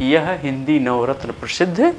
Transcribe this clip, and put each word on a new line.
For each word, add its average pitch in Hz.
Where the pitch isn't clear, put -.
यह 151
हिंदी 139
नवरत्न 123
प्रसिद्ध 185